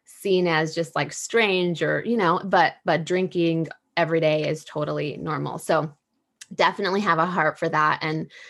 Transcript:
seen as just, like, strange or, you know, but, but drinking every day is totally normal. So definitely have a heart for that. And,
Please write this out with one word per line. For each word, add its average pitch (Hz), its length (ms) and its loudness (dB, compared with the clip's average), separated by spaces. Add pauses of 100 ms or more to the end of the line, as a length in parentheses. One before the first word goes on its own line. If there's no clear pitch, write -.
seen 185 420 0
as 160 280 0
just, 165 200 -4
like, 147 180 -2
strange 185 720 0
or, 151 220 0
you 233 120 0
know, 180 280 2
but, 180 300 2 (100)
but 156 200 0
drinking 170 640 0 (300)
every 165 240 2
day 156 260 2
is 151 180 -4
totally 151 520 -6
normal. 143 400 -6
So 160 340 0 (640)
definitely 190 460 2
have 170 180 2
a 165 60 4
heart 165 340 0
for 165 100 -2
that. 151 340 2
And, 160 280 -4 (180)